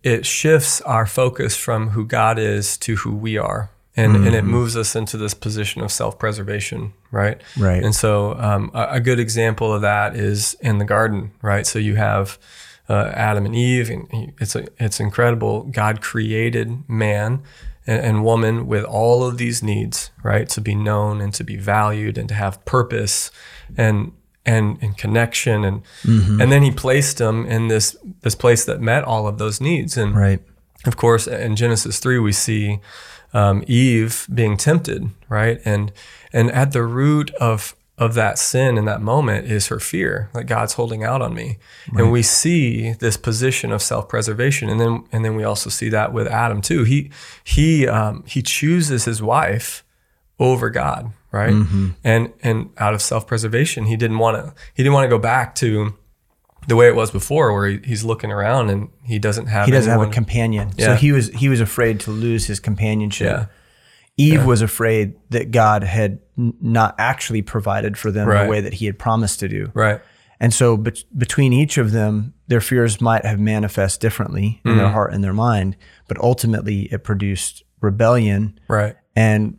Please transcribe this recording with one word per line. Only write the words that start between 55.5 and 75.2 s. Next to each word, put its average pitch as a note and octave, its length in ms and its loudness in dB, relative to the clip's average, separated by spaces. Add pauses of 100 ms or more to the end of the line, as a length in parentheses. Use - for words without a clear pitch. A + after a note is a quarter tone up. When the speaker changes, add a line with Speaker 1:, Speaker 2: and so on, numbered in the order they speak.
Speaker 1:
to G#2+ 380 -2 (760)
the A#2 80 4
way A#2+ 100 10
it A#2 80 8
was A2 160 2
before, C#3 420 0
where G2+ 160 0
he, G2+ 160 -4
he's A2 200 -4
looking A2 260 -4
around G#2 400 0
and G2+ 180 -2 (160)
he A2+ 140 -4
doesn't G#2+ 280 -2
have G#2+ 200 2
Speaker 2:
He C3 60 6
doesn't A#2+ 180 4
have A#2 80 4
a G#2+ 60 4
Speaker 1:
anyone. G#2+ 100 -4
Speaker 2:
companion. A2 640 -2
So A2 140 4
Speaker 1:
Yeah. A#2+ 40 6
Speaker 2:
he C#3+ 140 4
was, C3 200 2
he B2+ 180 0
was B2+ 120 4
afraid A2+ 400 0
to G#2+ 120 -8
lose A2 340 -2
his G2+ 140 -6
companionship. G#2+ 640 -2
Speaker 1:
Yeah. G#2 200 -2 (680)
Speaker 2:
Eve D3+ 180 6
Speaker 1:
Yeah. C3+ 120 4
Speaker 2:
was A#2+ 160 4
afraid A2 520 0 (160)
that A#2 200 -2
God G#2+ 320 4
had G2 380 -2 (180)
n-, A#2+ 220 0
not A2+ 380 2
actually A2+ 440 -2
provided G#2 560 -4
for G#2+ 140 -4
them G#2 160 0
Speaker 1:
Right. G2+ 160 4
Speaker 2:
the G#2+ 60 0
way G#2+ 100 0
that G2 140 -6
he G#2+ 120 -6
had G2 100 -4
promised A2+ 440 -2
to G2 80 -4
do. G2+ 260 -6
Speaker 1:
Right. G#2+ 260 2 (380)
Speaker 2:
And A#2 160 2
so A#2+ 220 4
bet-, A2 260 -4 (160)
between B2+ 340 2
each D3 260 2
of A2+ 120 2
them, G#2+ 440 0 (120)
their A#2 140 2
fears A#2 400 0
might A2+ 240 2
have G#2+ 160 0
manifest G#2+ 600 0
differently G#2 640 -2
in A#2 120 2
their G2 100 4
Speaker 1:
Mm-hmm. G#2 80 2
Speaker 2:
heart G#2 200 0
and G2+ 100 0